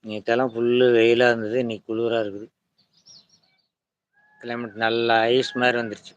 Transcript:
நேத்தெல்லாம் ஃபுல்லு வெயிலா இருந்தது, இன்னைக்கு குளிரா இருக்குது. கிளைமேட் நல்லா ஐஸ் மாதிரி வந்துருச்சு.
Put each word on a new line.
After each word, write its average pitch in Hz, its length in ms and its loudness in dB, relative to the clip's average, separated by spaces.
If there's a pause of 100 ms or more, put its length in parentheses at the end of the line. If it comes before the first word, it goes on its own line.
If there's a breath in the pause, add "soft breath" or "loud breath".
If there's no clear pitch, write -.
நேத்தெல்லாம் 113 480 -4
ஃபுல்லு 120 320 2 (120)
வெயிலா 117 320 4
இருந்தது, 113 340 -2
இன்னைக்கு 113 240 -8
குளிரா 113 360 -2
இருக்குது. 104 240 -10 (1900)
கிளைமேட் 120 420 -10
நல்லா 117 320 2 (160)
ஐஸ் 127 200 2 (100)
மாதிரி 123 200 2
வந்துருச்சு. 107 360 -10